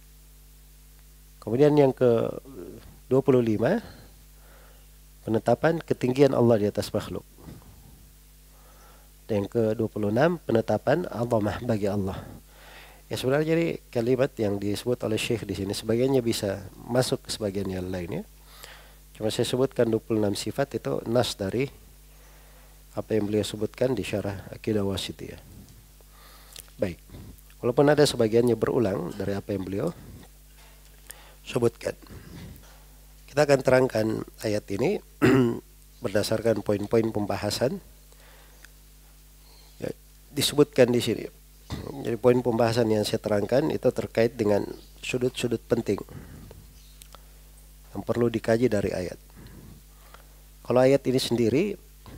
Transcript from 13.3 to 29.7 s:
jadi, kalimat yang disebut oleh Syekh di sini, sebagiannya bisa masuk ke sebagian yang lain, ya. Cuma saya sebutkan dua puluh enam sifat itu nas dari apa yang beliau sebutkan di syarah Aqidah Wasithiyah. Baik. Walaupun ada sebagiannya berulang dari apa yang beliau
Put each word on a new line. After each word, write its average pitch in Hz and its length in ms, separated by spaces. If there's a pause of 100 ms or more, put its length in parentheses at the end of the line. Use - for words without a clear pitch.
jadi, 165 100 (220)
kalimat 123 480
yang 101 200
disebut 104 480
oleh 110 120
Syekh 110 280
di 101 80
sini, 95 200
sebagiannya 123 480
bisa 101 440 (100)
masuk 123 500
ke - 80
sebagian 98 360
yang 92 200
lain, 92 320
ya. - 20 (960)
Cuma 107 120
saya 117 180
sebutkan 127 400
dua 110 160
puluh 110 180
enam 101 140
sifat - 460
itu 139 160 (100)
nas 117 300
dari 110 320 (1300)
apa 107 160
yang 104 160
beliau 104 160
sebutkan 110 480
di 104 80
syarah 98 480
Aqidah 104 320
Wasithiyah. - 600 (1400)
Baik. 175 160 (640)
Walaupun 123 320
ada 143 120
sebagiannya 117 520
berulang 107 560
dari 98 240
apa 98 160
yang 95 80
beliau 98 320 (1500)